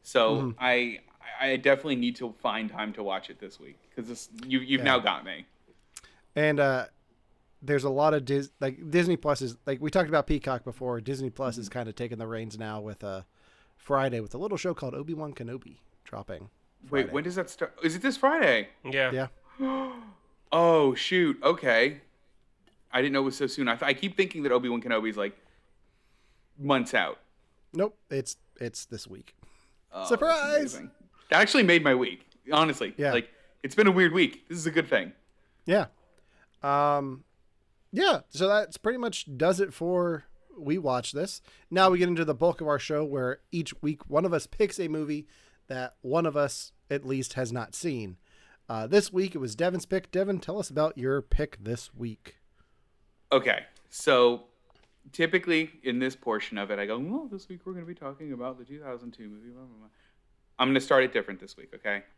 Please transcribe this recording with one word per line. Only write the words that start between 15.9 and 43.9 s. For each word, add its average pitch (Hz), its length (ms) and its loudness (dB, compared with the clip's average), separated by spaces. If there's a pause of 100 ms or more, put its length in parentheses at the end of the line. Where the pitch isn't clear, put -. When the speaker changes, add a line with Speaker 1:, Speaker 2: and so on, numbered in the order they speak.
Speaker 2:
dropping 101 460 -14 (400)
Speaker 1:
Wait, 139 120 2
Speaker 2:
Friday. 110 100 -4
Speaker 1:
when 143 120 -2
does 175 120 -6
that 185 140 -4
start? - 320 -8
Is 165 140 0
it 180 60 -8
this 262 140 0
Friday? 208 520 4 (160)
Speaker 3:
Yeah. 131 440 0 (300)
Speaker 2:
Yeah. 262 400 -4
Speaker 1:
<gasps> 220 120 -20 (460)
Oh, 160 380 6
shoot. 175 480 0
Okay. 135 580 2 (920)
I 127 100 2
didn't 139 120 0
know 139 80 2
it - 20 0
was 131 120 -2
so 139 120 -2
soon. 135 180 -4
I, 117 80 2
th-, 117 140 -6
I 143 40 2
keep 180 240 -4
thinking 175 280 0
that 131 80 2
Obi-Wan 123 280 0
Kenobi 113 280 -2
is, 107 80 -6
like, 104 200 -4 (1200)
months 135 380 0
out. 87 240 0 (540)
Speaker 2:
Nope. 202 260 -2 (100)
It's, 135 280 -6 (240)
it's 117 260 -10
this 110 220 -14
week. - 260 -20 (560)
Speaker 1:
Oh, - 100 -12
that's 190 100 -6
Speaker 2:
Surprise! 294 440 2 (200)
Speaker 1:
amazing. - 160 -14 (400)
That 165 100 6
actually 214 240 6
made 175 180 6
my 139 140 6
week, 117 320 -4 (240)
honestly. 151 440 2
Speaker 2:
Yeah. 143 160 0
Speaker 1:
Like, 120 180 0 (340)
it's 135 100 -8
been 208 140 8
a - 40 10
weird 175 200 6
week. 175 360 2
This 175 100 -10
is 160 80 -6
a 165 40 0
good 156 160 2
thing. 95 260 0 (540)
Speaker 2:
Yeah. 175 200 4 (760)
Um, 143 640 2 (640)
yeah. 311 300 2 (100)
So 175 160 0
that's 208 300 2
pretty 247 220 -2
much 233 280 -6 (100)
does 175 220 4
it 190 160 -2
for 175 520 -2 (300)
We 156 220 -2
Watch 127 320 0
This. 156 320 -6 (260)
Now 190 220 6
we 185 80 4
get 180 100 4
into 165 160 0
the 151 100 0
bulk 160 260 2
of 160 80 -2
our 143 100 2
show 151 260 -2
where 135 360 -4 (100)
each 165 320 -4
week 147 260 -6